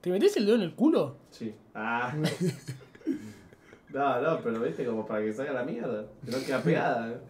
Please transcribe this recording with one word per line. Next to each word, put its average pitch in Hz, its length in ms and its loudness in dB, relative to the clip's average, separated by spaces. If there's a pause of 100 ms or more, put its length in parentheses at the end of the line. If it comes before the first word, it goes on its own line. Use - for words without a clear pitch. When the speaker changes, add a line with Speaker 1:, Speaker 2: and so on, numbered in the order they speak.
Speaker 1:
¿Te 180 100 -2
metes 320 280 4
el 220 80 4
dedo 220 100 6
en 220 60 4
el 165 120 -2
culo? 220 420 4 (140)
Speaker 2:
Sí. 110 240 -10 (200)
Ah. 117 440 -2
<laughs> 151 40 0 (1700)
No, 135 260 2
no, 160 200 2
pero 113 180 -2
viste, 139 260 -2
como 110 220 -2
para 107 160 -2
que 107 100 0
salga 139 200 -4
la 123 100 -2
mierda. 117 420 -4 (200)
Que 110 80 -6
no 131 120 -2
queda 131 160 -2
pegada, 123 520 2
eh. 123 40 -8 (120)